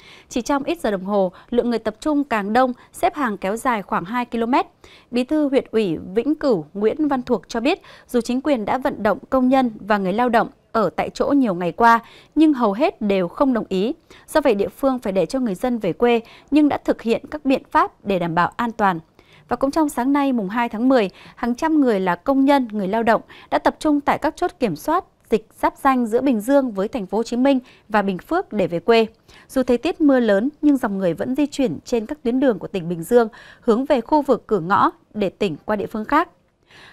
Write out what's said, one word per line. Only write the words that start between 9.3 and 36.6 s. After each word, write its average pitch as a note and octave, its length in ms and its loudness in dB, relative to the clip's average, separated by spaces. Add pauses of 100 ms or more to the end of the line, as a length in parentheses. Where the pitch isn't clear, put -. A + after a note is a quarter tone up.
công C4 180 2
nhân C4 220 2 (100)
và G3+ 180 0
người F#3+ 140 -2
lao A#3+ 160 0
động A3+ 200 2 (240)
ở G3+ 180 0
tại - 200 -4
chỗ - 160 -2
nhiều C4 280 2
ngày F3 180 -4
qua, A#3 280 4 (340)
nhưng D4+ 200 4
hầu A#3 180 0
hết C#4 300 -2
đều G3 260 0
không C4+ 240 0
đồng G#3+ 160 -2
ý. G#3 260 -2 (340)
Do D#4 120 0
vậy, C4+ 140 2
địa G3 140 0
phương C4 300 -2
phải G#3+ 140 -6
để F#3+ 140 0
cho C4 140 -6
người A3 140 -2
dân A#3+ 240 -4
về B3 140 -2
quê, A#3+ 280 2 (300)
nhưng D4 180 4
đã - 100 -2
thực - 240 -4
hiện A3 280 -2
các D4+ 140 -12
biện C4 260 0
pháp - 340 0
để G3 140 -2
đảm E3+ 160 -4
bảo E3+ 220 0
an A#3 160 -2
toàn. F#3+ 280 0 (480)
Và A#3+ 80 -4
cũng C#4 140 -2
trong D#4 180 0
sáng C4 240 -2
nay, C#4 200 2
mùng G#3+ 160 -2
hai A#3 200 -4
tháng A#3 200 -2
mười, A3+ 220 4 (260)
hàng A#3+ 180 -4
trăm D#4+ 260 0
người A3+ 200 2
là F3+ 160 0
công C4+ 280 0
nhân, C#4 280 4
người G3+ 160 -4
lao A3 140 -2
động A3 200 2 (280)
đã D4 80 0
tập - 200 0
trung D4 220 0
tại - 180 0
các - 180 -4
chốt F4 140 -2 (100)
kiểm F#3 160 -2
soát E4+ 280 -4 (260)
dịch - 180 -2 (120)
giáp D#4+ 160 -2
ranh B3+ 300 0
giữa A3+ 140 0
Bình B3 200 0
Dương C4 320 2
với G3 160 -4
thành G#3 180 -8
phố G3 120 -4
Hồ A#3 40 -2
Chí A#3 140 -6
Minh C4 240 2 (280)
và G#3+ 140 2
Bình G3 160 -4
Phước - 340 -6
để G3 140 0
về E3+ 140 -6
quê. A3+ 260 4 (420)
Dù C4 140 -2
thời A#3+ 160 0
tiết F4 220 -4
mưa C#4 200 6
lớn, A3 280 2 (140)
nhưng D4 140 4
dòng G#3 220 -4
người F3 160 0
vẫn B3 200 -4
di D4 120 0
chuyển A#3 380 -2
trên A3 220 -4
các D4 160 -12
tuyến B3 180 -2
đường B3 180 2
của - 100 -10
tỉnh E3+ 200 -6
Bình E3 140 -6
Dương, A#3 260 2 (320)
hướng A#3+ 240 0
về C#4 160 2
khu D4 220 2
vực B3 240 -2
cửa G3+ 140 0
ngõ G3+ 300 2 (240)
để G3+ 160 -2
tỉnh E3+ 340 -4
qua G#3+ 120 -2
địa F#3+ 100 -6
phương G#3+ 180 -8
khác. D#4 240 0 (640)